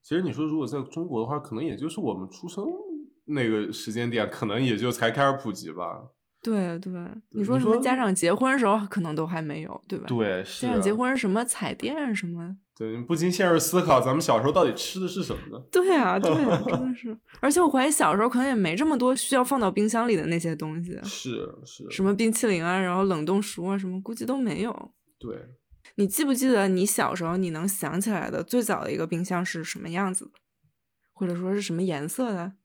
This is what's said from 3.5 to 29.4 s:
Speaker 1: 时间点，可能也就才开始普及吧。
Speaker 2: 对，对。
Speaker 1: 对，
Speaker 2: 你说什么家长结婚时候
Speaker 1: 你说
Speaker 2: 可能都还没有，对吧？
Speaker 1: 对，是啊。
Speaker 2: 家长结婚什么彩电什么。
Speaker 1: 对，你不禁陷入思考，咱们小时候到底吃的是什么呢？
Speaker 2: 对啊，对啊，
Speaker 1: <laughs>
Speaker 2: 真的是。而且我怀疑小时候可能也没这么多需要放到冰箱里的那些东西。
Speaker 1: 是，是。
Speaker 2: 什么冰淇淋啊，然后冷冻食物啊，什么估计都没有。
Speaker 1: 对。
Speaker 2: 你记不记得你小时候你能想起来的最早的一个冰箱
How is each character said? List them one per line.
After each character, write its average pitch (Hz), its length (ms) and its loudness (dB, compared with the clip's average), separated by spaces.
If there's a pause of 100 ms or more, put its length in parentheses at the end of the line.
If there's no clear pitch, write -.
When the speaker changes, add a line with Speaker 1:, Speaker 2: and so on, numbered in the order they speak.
Speaker 1:
时 - 200 -10
间 120 160 -2
点， 113 220 0
可 - 160 -4
能 110 160 0
也 120 140 2
就 120 140 0
才 117 200 2
开 139 140 2
始 139 180 4
普 110 100 -6
及 90 200 -10
吧。 87 380 -8 (300)
Speaker 2:
对， 190 380 -2
对。 180 140 -10
Speaker 1:
对， 175 100 -10 (280)
Speaker 2:
你 214 120 -4
说 240 160 2
什 254 80 2
么 220 120 6
家 262 180 2
长 226 180 2
结 170 180 2
婚 262 240 2
时 254 80 2
候 202 120 4
Speaker 1:
你 - 20 0
说 202 100 -4
Speaker 2:
可 196 120 -2
能 160 160 -2
都 156 100 0
还 165 160 -4
没 156 200 -6
有， - 260 -12
对 170 100 -6
吧？ - 80 -10
Speaker 1:
对， 104 380 0
是 - 220 -8
啊。 - 20 2
Speaker 2:
家 247 60 2
长 220 60 4
结 196 140 2
婚 247 220 0
什 240 120 0
么 214 160 2
彩 - 300 -4
电 277 400 -4
什 190 100 -4
么。 170 320 -8 (220)
Speaker 1:
对， 110 160 -4
你 120 80 -6
不 160 140 0
禁 175 160 2
陷 180 180 4
入 170 80 8
思 175 220 4
考， 143 220 6
咱 127 100 2
们 147 80 2
小 123 180 4
时 110 60 2
候 147 80 4
到 180 100 6
底 131 120 4
吃 - 260 -6
的 185 80 -2
是 185 140 -4
什 147 100 -4
么 - 80 -6 (100)
呢？ 107 80 -12 (140)
Speaker 2:
对 370 240 6
啊， 196 220 4
对 196 120 4
啊， 285 340 4
Speaker 1:
<laughs> - 40 -2
Speaker 2:
真 254 180 0
的 254 80 -2
是。 226 240 -10 (220)
而 262 100 2
且 320 80 4
我 359 100 6
怀 269 200 4
疑 - 20 4
小 180 240 4
时 202 60 4
候 226 80 4
可 247 100 2
能 254 80 2
也 269 80 0
没 180 220 2
这 254 80 2
么 311 140 4
多 254 180 4
需 - 180 -2
要 254 80 4
放 262 160 2
到 226 120 4
冰 208 180 2
箱 226 180 2
里 233 80 4
的 160 120 0
那 170 120 0
些 165 160 -2
东 156 300 -6
西。 175 80 -10 (100)
Speaker 1:
是， 127 460 -8 (160)
是。 - 260 -16
Speaker 2:
什 - 140 -2
么 202 100 4
冰 220 160 2
淇 220 160 2
淋 185 160 2
啊， 180 160 0
然 180 160 0
后 190 100 2
冷 175 200 0
冻 196 180 2
食 185 200 -8
物 185 100 -2
啊， 196 60 0
什 190 100 -4
么 180 140 -6
估 226 120 -8
计 233 120 -8
都 254 100 -2
没 220 240 -2
有。 - 320 -6 (260)
Speaker 1:
对。 107 180 -10 (580)
Speaker 2:
你 202 120 2
记 202 160 -2
不 277 120 2
记 254 140 2
得 202 200 6
你 185 160 2
小 214 300 0
时 175 100 -4
候 170 140 0
你 185 100 0
能 160 180 -4
想 165 320 -2
起 208 120 0
来 185 200 -2
的 - 140 -4
最 247 180 0
早 - 220 -2
的 - 80 -4
一 147 40 -2
个 160 100 -2
冰 170 180 -4
箱 180 180 -2